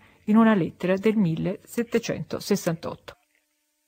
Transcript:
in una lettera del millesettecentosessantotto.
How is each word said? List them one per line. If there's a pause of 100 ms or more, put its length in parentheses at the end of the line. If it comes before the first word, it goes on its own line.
(260)
in
una
lettera
del
millesettecentosessantotto. (720)